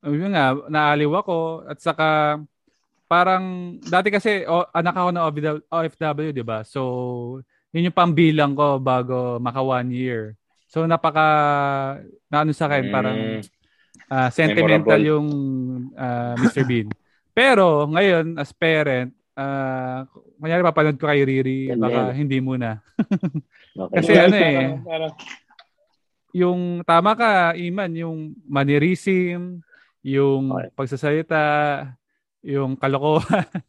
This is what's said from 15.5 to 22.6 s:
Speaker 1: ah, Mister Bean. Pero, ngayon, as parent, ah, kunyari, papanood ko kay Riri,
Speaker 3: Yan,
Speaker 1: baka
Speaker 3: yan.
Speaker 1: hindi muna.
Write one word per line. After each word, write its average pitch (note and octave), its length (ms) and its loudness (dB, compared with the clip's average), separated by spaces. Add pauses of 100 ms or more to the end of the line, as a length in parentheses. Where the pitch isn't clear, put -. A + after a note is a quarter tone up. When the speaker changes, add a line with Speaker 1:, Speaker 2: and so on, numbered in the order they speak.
Speaker 1:
ah, A#2+ 400 -6
Mister B2+ 320 2
Bean. A2+ 240 -2 (400)
Pero, F#3+ 560 4
ngayon, E3 480 2
as C#3+ 160 -8
parent, D3 640 0 (160)
ah, C3 720 -6 (320)
kunyari, E3 240 -2
papanood D#3 400 2
ko D#3 80 -4
kay C#3+ 160 4
Riri, C3 480 -2
Speaker 3:
Yan, B2 80 -2
Speaker 1:
baka B2 320 0
Speaker 3:
yan. C3 80 -4
Speaker 1:
hindi C3+ 240 0
muna. B2 400 -4 (160)